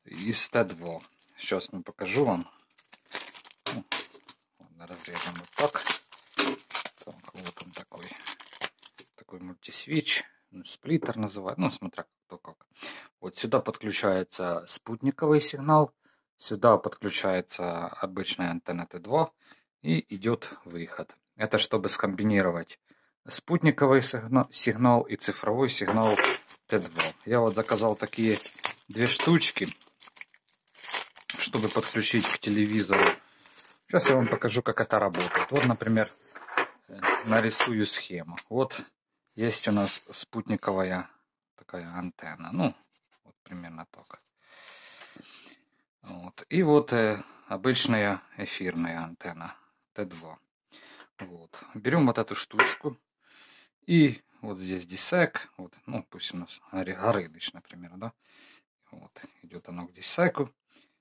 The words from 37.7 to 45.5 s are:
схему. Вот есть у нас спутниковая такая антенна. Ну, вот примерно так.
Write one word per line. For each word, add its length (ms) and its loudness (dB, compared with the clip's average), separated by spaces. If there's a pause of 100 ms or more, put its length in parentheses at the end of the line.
схему. 500 -2 (140)
Вот 320 -2 (540)
есть 320 0
у 40 2
нас 380 2
спутниковая 1000 -2 (460)
такая 380 -14
антенна. 580 -12
Ну, 220 0 (500)
вот 200 -20
примерно 480 -14
так. 300 -20 (1800)